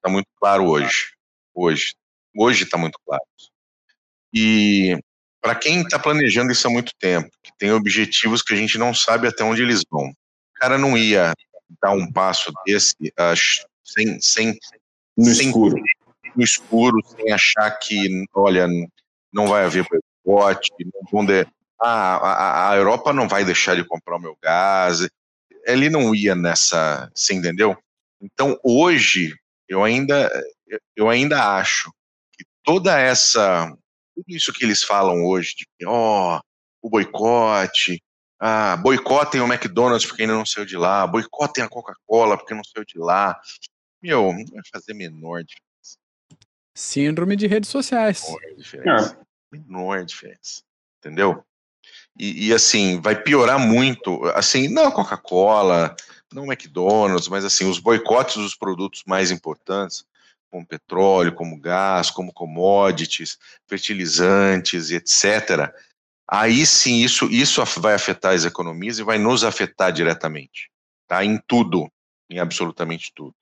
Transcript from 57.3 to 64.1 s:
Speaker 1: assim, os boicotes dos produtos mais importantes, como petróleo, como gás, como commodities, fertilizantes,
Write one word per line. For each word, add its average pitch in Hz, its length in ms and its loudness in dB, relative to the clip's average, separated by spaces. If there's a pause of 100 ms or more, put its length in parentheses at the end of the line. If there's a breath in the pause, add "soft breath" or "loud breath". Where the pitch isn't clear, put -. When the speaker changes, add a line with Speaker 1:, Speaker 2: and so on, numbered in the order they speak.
Speaker 1:
assim, 92 200 -2
os 92 140 -2
boicotes 113 580 0
dos 101 180 -8
produtos 95 520 -8
mais 95 240 0
importantes, 90 760 -8 (460 soft breath)
como 87 160 -16
petróleo, 90 680 0
como 82 260 -12
gás, 90 520 -2
como 92 220 -12
commodities, 87 1040 -2 (280 soft breath)
fertilizantes, 92 1200 0